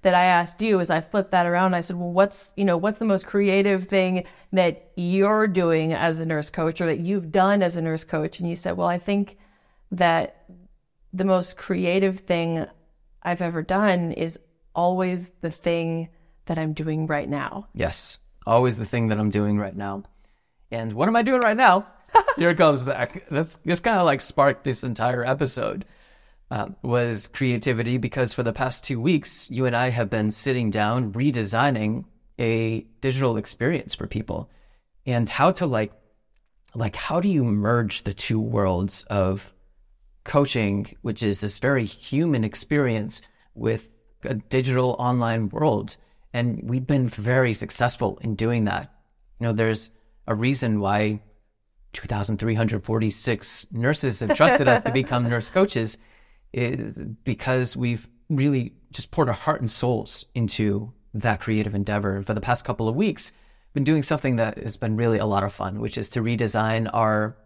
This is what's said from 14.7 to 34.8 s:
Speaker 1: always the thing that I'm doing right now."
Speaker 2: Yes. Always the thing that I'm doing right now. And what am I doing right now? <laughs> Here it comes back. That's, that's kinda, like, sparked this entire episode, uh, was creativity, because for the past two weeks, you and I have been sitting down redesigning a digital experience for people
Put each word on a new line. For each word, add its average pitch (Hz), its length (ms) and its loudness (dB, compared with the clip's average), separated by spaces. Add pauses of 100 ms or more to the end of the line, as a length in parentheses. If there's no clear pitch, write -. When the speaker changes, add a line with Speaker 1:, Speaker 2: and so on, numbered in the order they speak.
Speaker 1:
always 180 560 0 (120)
the 165 100 -4
thing 165 580 -2 (360)
that 165 120 -4
I'm 156 160 -2
doing 156 340 -4
right 147 220 -4
now." 143 440 -6
Speaker 2:
Yes. - 460 -4 (260)
Always 117 320 2
the 110 80 -6
thing 113 240 0
that 107 100 0
I'm 107 100 0
doing 104 280 0
right 98 180 -6
now. 98 280 -8 (680)
And 113 220 -6
what 135 140 0
am 226 80 2
I 240 80 4
doing 254 180 2
right 214 160 4
now? 208 300 6 (260)
<laughs> 466 240 6
Here 170 120 4
it 165 80 2
comes 147 280 6
back. 131 440 -4
That's, 160 280 -2
that's 170 220 -2
kinda, 208 240 2
like, 139 180 4
sparked - 420 2
this 131 200 -2
entire 120 400 -2
episode, 131 640 -2 (640)
uh, 104 180 -4 (120)
was 120 460 0
creativity, 123 680 0
because 123 360 -2
for 127 100 -2
the 117 100 0
past - 300 -4
two 123 160 -4
weeks, 147 520 0
you 127 140 -2
and 120 100 0
I 123 140 2
have 117 200 -2
been 107 220 0
sitting 127 400 0
down 110 420 0
redesigning 117 920 0 (340)
a 113 420 0 (200)
digital 127 360 0
experience 127 580 -2
for - 120 -8
people - 420 -6 (560)